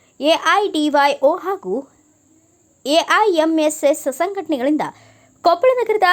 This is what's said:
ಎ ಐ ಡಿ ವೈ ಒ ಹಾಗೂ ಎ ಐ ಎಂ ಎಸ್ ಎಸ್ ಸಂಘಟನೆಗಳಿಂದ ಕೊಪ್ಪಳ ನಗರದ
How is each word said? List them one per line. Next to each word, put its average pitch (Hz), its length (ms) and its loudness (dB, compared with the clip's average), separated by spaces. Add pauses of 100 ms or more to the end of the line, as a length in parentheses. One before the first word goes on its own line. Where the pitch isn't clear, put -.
(200)
ಎ 302 180 2 (160)
ಐ 403 140 0
ಡಿ 302 200 -2
ವೈ 285 240 2 (100)
ಒ 302 140 2
ಹಾಗೂ 294 520 -6 (1000)
ಎ 302 120 2 (280)
ಐ 392 60 0
ಎಂ 320 280 0
ಎಸ್ 302 240 -2
ಎಸ್ 285 280 0
ಸಂಘಟನೆಗಳಿಂದ 311 680 -4 (600)
ಕೊಪ್ಪಳ 339 320 2
ನಗರದ 440 280 -2 (100)